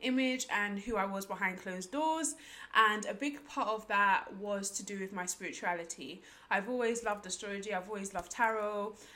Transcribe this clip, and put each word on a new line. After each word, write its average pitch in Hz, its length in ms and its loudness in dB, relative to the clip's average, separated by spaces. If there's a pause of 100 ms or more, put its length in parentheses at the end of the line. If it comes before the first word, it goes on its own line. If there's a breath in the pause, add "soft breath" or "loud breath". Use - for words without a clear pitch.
image 254 480 2
and 208 300 0
who 220 180 -4
I 196 100 4
was 196 200 -2
behind 190 340 -2
closed 185 300 -6
doors. 320 460 0 (400 loud breath)
And 214 300 6
a - 80 -2
big 285 340 -4
part 254 180 -2
of 214 220 -2
that 202 500 4
was 202 320 -2
to - 140 -6
do 196 160 -4
with 190 120 -6
my 180 140 -2
spirituality. 170 960 -4 (300 loud breath)
I've 196 160 2
always 233 340 2
loved 208 240 -2
astrology, 202 480 -4
I've 185 140 -2
always 196 260 -6
loved 175 160 -4
tarot, 214 640 2 (220 loud breath)